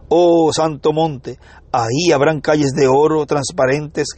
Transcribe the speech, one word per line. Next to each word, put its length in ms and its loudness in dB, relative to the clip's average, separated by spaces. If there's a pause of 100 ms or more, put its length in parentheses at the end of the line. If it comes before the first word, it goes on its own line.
"Oh, 440 4
santo 400 -2
monte, 460 -6 (340)
ahí 400 0
habrán 280 0
calles 320 0
de 140 2
oro 400 2
transparentes, 920 -4